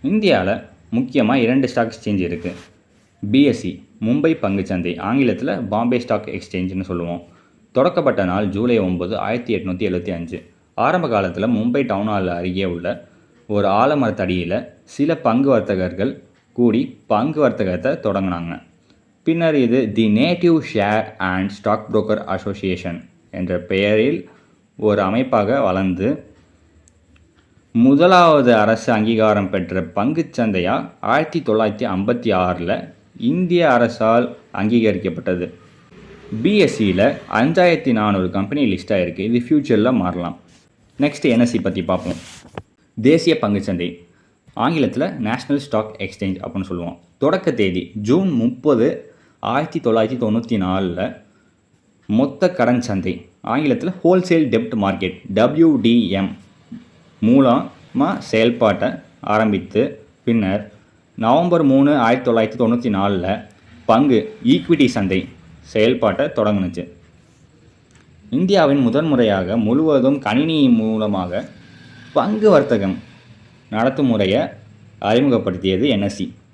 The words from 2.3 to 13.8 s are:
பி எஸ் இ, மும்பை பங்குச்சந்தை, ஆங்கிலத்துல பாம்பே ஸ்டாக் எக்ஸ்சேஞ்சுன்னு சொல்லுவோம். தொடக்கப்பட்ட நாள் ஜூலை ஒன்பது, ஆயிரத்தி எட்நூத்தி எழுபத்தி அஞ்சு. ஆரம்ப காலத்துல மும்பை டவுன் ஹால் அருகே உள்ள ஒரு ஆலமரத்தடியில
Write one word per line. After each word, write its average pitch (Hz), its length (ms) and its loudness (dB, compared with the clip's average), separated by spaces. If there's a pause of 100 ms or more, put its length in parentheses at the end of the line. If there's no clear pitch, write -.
பி 135 120 4
எஸ் 123 240 0
இ, 90 160 -10 (180)
மும்பை 147 400 0
பங்குச்சந்தை, 92 560 -2
ஆங்கிலத்துல 123 720 -2
பாம்பே 117 320 0
ஸ்டாக் 110 280 -4
எக்ஸ்சேஞ்சுன்னு 92 540 -6
சொல்லுவோம். 87 420 -6 (520)
தொடக்கப்பட்ட 139 500 0
நாள் 95 240 -2
ஜூலை 113 300 0
ஒன்பது, 90 380 -2
ஆயிரத்தி 113 380 -4
எட்நூத்தி 92 360 -4
எழுபத்தி 90 220 -4
அஞ்சு. 85 320 -10 (280)
ஆரம்ப 156 340 0
காலத்துல 98 420 -2
மும்பை 123 360 0
டவுன் 104 220 -4
ஹால் 98 200 -2
அருகே 90 380 -4
உள்ள 87 420 -8 (400)
ஒரு 101 200 0
ஆலமரத்தடியில 101 1000 0 (160)